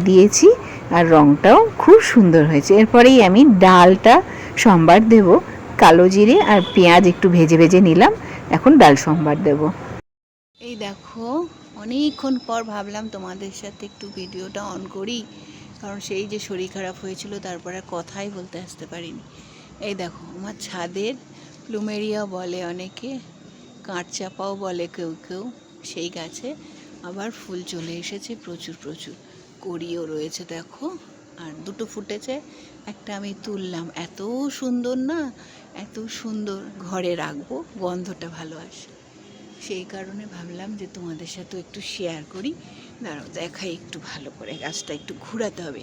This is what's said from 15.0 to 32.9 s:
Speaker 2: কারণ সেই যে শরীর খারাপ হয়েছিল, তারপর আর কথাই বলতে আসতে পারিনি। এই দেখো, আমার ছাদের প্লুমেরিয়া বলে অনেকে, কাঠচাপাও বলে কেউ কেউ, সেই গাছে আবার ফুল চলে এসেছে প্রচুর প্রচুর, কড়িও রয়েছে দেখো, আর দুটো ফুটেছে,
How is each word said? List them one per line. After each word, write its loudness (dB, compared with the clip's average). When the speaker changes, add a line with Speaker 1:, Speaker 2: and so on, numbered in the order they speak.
Speaker 2:
কারণ -18
সেই -10
যে -14
শরীর -12
খারাপ -14
হয়েছিল, -16
তারপর -16
আর -20
কথাই -14
বলতে -20
আসতে -20
পারিনি। -18
এই -10
দেখো, -16
আমার -18
ছাদের -12
প্লুমেরিয়া -10
বলে -12
অনেকে, -16
কাঠচাপাও -14
বলে -10
কেউ -12
কেউ, -16
সেই -14
গাছে -18
আবার -16
ফুল -16
চলে -16
এসেছে -18
প্রচুর -20
প্রচুর, -20
কড়িও -14
রয়েছে -14
দেখো, -18
আর -20
দুটো -16
ফুটেছে, -16